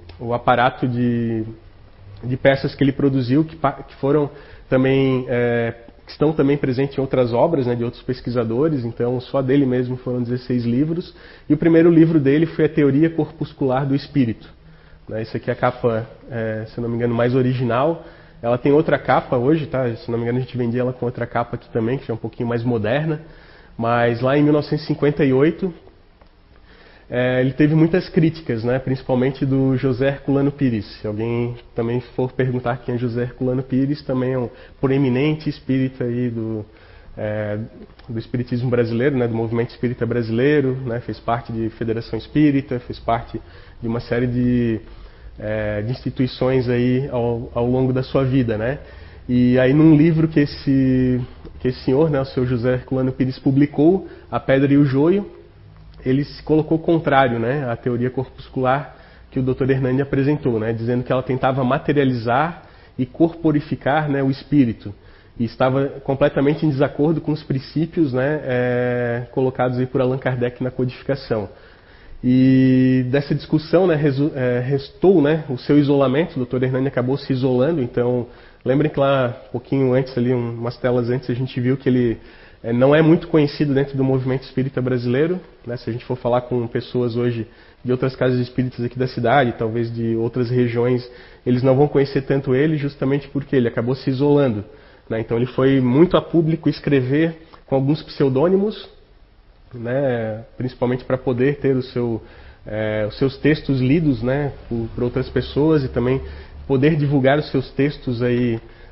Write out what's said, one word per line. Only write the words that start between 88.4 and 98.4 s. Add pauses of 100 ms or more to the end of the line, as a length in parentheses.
aqui
da
cidade,
talvez
de
outras
regiões, (380)
eles
não
vão
conhecer
tanto
ele,
justamente
porque
ele
acabou
se
isolando, (420)
né?
Então
ele
foi
muito
a
público
escrever (240)
com
alguns
pseudônimos, (840)